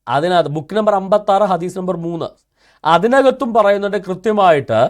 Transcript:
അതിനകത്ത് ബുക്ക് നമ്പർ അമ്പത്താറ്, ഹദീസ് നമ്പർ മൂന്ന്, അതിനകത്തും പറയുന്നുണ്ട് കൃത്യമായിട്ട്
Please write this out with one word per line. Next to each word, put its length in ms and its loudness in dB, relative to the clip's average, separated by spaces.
അതിനകത്ത് 500 0
ബുക്ക് 220 -8
നമ്പർ 220 0
അമ്പത്താറ്, 520 0
ഹദീസ് 280 -6
നമ്പർ 160 -4
മൂന്ന്, 220 -8
അതിനകത്തും 640 2
പറയുന്നുണ്ട് 480 0
കൃത്യമായിട്ട് 720 0